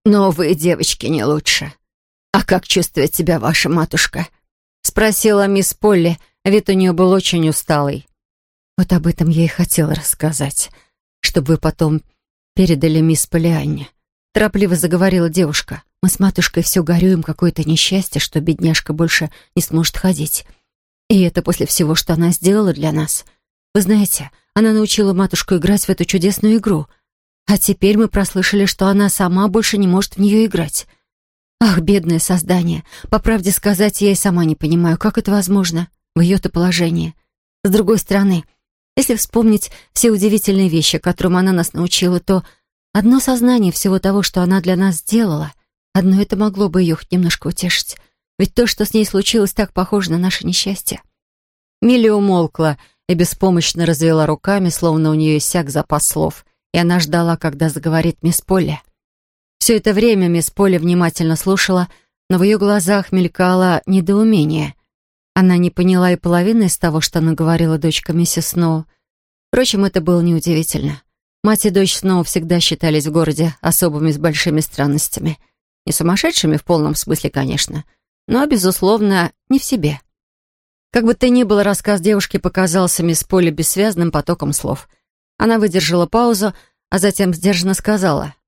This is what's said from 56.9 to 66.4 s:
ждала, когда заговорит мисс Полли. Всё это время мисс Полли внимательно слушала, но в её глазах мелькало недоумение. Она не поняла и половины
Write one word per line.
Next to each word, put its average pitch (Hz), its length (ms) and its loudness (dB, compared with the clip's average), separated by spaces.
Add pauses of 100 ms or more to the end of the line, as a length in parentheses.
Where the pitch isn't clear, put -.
ждала, 170 360 0
когда 160 320 -4
заговорит 160 540 -2
мисс 170 180 0
Полли. 160 400 -2 (800)
Всё - 180 2
это 214 160 0
время 202 360 2
мисс 170 220 0
Полли 196 280 0
внимательно 170 580 0
слушала, 185 520 -2 (420)
но 185 80 2
в 175 40 2
её 208 160 2
глазах 202 520 0
мелькало 180 760 0
недоумение. 180 880 2 (600)
Она 185 220 4
не 175 140 2
поняла 180 420 2
и 170 40 2
половины 180 480 0